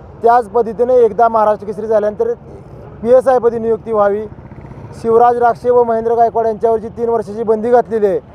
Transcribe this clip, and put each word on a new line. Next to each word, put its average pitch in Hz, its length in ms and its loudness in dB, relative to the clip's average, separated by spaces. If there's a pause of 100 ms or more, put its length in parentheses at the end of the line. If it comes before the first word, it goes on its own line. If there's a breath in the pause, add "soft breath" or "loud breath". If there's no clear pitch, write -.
(220)
त्याच 240 260 2
पद्धतीनं 226 440 -2
एकदा 233 360 4
महाराष्ट्र 214 380 0
केसरी 214 200 -10
झाल्यानंतर 214 480 -2 (680)
पीएसआय 254 360 2
पदी 233 200 0
नियुक्ती 226 340 -4
व्हावी. 208 300 0 (800)
शिवराज 233 340 4
राक्षे 240 340 0
व 247 120 4
महेंद्र 233 320 -2
गायकवाड 226 320 0
यांच्यावरची 220 420 -2
तीन 233 200 -6
वर्षाची 214 340 -4
बंदी 220 280 -2
घातलेली 226 360 0
आहे, 180 120 0 (160)